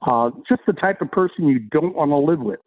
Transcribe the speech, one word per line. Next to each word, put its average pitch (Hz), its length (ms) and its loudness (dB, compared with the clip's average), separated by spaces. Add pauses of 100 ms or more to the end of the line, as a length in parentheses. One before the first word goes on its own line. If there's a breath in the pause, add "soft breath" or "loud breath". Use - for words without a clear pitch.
uh, 120 300 0 (160)
just 247 180 0
the 196 80 2
type 190 280 -2
of 147 100 -6
person 185 360 0
you 131 120 4
don't 151 360 -2
wanna 147 220 0
live 151 220 2
with. 107 280 -6